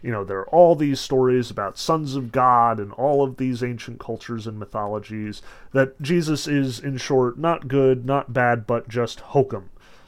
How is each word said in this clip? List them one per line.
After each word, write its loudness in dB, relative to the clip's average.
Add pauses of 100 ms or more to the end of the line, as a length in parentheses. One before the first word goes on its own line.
you -6
know, -4
there -6
are -10
all 8
these 0
stories 2
about -6
sons -2
of -6
God 4
and -8
all 2
of -2
these -4
ancient -8
cultures -8
and -10
mythologies, -8 (320)
that 0
Jesus 0
is, 0
in -6
short, 2
not -2
good, 4
not -2
bad, 0
but -2
just -4
hokum. -2 (380)